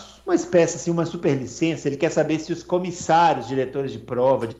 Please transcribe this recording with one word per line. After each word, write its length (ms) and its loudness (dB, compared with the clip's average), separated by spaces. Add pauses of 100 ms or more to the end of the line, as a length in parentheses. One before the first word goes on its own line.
(240)
uma 120 2
espécie, 400 2
assim, 160 -4
uma 120 0
superlicença, 840 -2
ele 80 -2
quer 140 0
saber 280 0
se 140 -8
os 100 -6
comissários, 840 2
diretores 420 -2
de 80 -10
prova, 500 0 (120)